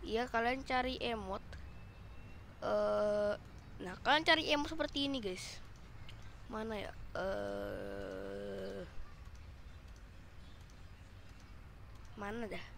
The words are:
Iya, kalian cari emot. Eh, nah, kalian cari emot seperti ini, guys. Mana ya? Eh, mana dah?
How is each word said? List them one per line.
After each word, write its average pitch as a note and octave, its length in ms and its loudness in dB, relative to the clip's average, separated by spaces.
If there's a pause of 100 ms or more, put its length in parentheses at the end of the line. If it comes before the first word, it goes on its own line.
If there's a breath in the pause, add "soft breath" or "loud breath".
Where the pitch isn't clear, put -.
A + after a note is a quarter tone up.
Iya, A3 240 4
kalian A#3+ 320 4
cari B3+ 400 4
emot. G#3+ 400 0 (1200)
Eh, G#3 680 6 (500)
nah, F#3 180 -2
kalian D4 240 8
cari D#4+ 240 8
emot D4 220 6
seperti D4 340 2
ini, C#4 140 4
guys. F#3+ 400 -2 (880)
Mana A3 320 -2
ya? - 120 -4 (240)
Eh, G2+ 1700 -2 (3250)
mana A#3 320 -2
dah? F#3 180 -4 (120)